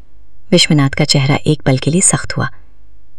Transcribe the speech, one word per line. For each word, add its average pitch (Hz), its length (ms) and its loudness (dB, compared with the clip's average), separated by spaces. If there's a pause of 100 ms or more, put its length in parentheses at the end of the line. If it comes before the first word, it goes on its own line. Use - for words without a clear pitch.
(520)
विश्वनाथ 151 380 4
का - 160 -2
चेहरा 139 300 2
एक - 260 0
पल 131 160 2
के 139 140 -2
लिए 175 100 2
सख्त - 360 0
हुआ। - 120 -2 (680)